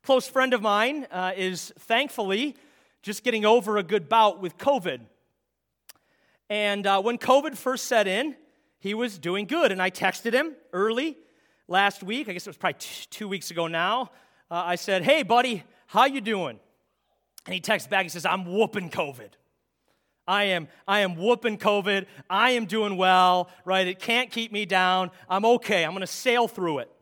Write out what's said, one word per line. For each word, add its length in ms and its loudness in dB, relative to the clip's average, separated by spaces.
Close 260 2
friend 260 0
of 80 -2
mine, 480 0
uh, 260 -4
is 440 -6
thankfully 760 -2
just 200 -10
getting 240 0
over 320 4
a 40 0
good 260 -2
bout 320 4
with 180 -8
covid. 420 -2
And, 360 0
uh, 140 4
when 160 0
covid 400 2
first 300 -6
set 220 2
in, 280 -2
he 140 -8
was 260 -4
doing 280 -4
good. 260 2
And 80 -4
I 100 0
texted 440 -4
him 200 0
early 440 -2
last 340 2
week. 260 -6
I 40 -10
guess 140 -10
it 40 -14
was 60 -18
probably 240 -2
t-, 280 -14
two 200 -12
weeks 220 -8
ago 180 -2
now. 420 -2
Uh, 160 -4
I 80 -2
said, 280 -2
"Hey, 200 4
buddy, 400 2
how 180 4
you 160 0
doing?" 380 -4
And 80 -8
he 60 -4
texts 280 -2
back, 140 0
he 80 -6
says, 160 -8
"I'm 180 -2
whooping 460 -2
covid. 400 -8
I 160 0
am, 240 -2
I 140 2
am 160 -2
whooping 400 0
covid. 480 0
I 220 4
am 160 0
doing 320 -2
well, 500 6
right? 220 0
It 120 -4
can't 320 -2
keep 220 -6
me 140 -4
down. 440 2
I'm 200 0
okay. 400 2
I'm 80 -6
gonna 120 -6
sail 420 0
through 320 -4
it." 100 -12